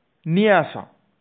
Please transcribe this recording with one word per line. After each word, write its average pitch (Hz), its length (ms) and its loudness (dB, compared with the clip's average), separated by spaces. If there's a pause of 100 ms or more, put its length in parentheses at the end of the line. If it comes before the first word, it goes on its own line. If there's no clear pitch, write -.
(260)
নিয়ে 202 280 2
আসা। 143 320 -2 (360)